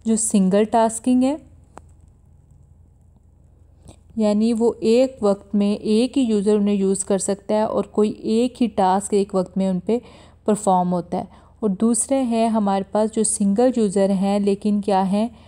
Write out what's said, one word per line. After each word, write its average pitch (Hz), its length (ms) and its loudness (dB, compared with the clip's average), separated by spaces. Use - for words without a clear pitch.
जो 226 100 2
सिंगल 202 480 2
टास्किंग 226 580 0
है, 285 160 -2
यानी 214 340 0
वो 226 300 0
एक 254 400 2
वक्त 202 320 -2
में 202 240 0
एक 220 380 0
ही 269 60 2
यूज़र 214 320 0
उन्हें 202 200 0
यूज़ 196 300 0
कर 196 140 0
सकता 202 360 -4
है 214 120 0
और - 200 -4
कोई - 380 -2
एक 233 360 0
ही 240 80 0
टास्क 196 460 0
एक 202 200 0
वक्त 185 240 -2
में 190 100 0
उन 185 120 -2
पे 233 200 -2
परफॉर्म 185 420 2
होता 180 300 -4
है। - 100 -8
और 214 60 0
दूसरे 226 480 -2
हैं 233 320 0
हमारे 196 360 0
पास 214 260 -2
जो 220 140 -2
सिंगल 208 540 0
यूज़र 196 320 2
हैं 196 300 0
लेकिन 202 400 -2
क्या 196 220 0
हैं, 202 340 -2